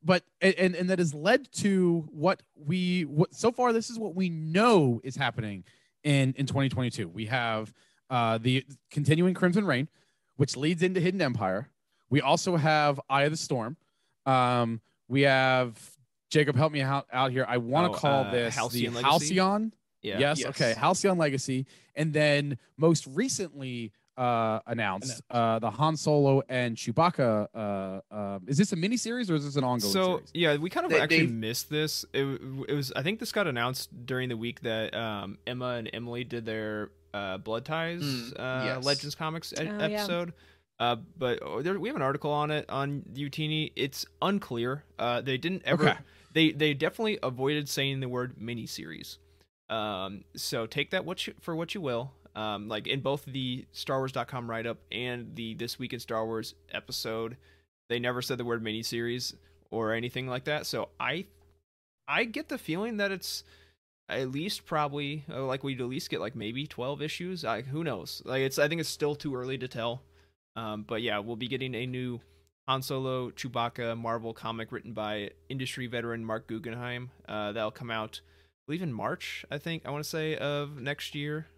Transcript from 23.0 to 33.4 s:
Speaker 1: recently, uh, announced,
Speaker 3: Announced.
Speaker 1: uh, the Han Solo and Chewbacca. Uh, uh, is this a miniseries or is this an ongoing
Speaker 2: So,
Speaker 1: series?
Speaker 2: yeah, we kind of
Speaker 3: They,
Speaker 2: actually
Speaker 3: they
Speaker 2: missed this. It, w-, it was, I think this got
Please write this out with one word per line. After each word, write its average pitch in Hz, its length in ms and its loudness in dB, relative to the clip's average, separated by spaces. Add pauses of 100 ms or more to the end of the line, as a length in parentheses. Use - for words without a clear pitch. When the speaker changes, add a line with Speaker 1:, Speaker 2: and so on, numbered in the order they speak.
Speaker 1:
recently, 135 840 -2 (260)
uh, 117 480 4
announced, 107 420 0
Speaker 3:
Announced. 120 220 -8
Speaker 1:
uh, 113 300 4
the 110 100 0
Han 151 260 2
Solo 143 540 6
and 123 260 0
Chewbacca. 117 800 4
Uh, 98 460 -4 (120)
uh, 101 360 -6
is 139 100 2
this 202 160 4
a - 20 -4
miniseries 226 540 -2
or 165 60 4
is 143 100 0
this 143 120 -4
an 135 60 2
ongoing 120 300 0
Speaker 2:
So, 185 240 4
Speaker 1:
series? - 160 -10
Speaker 2:
yeah, 156 240 4
we 170 140 -2
kind 349 160 -2
of - 40 2
Speaker 3:
They, 156 80 6
Speaker 2:
actually 151 280 6
Speaker 3:
they 123 40 0
Speaker 2:
missed 113 380 -4
this. 151 340 -2 (100)
It, 135 80 2
w-, 135 460 -4
it 131 60 0
was, 143 220 -2
I - 80 -2
think 202 160 -2
this 240 120 -6
got 202 140 2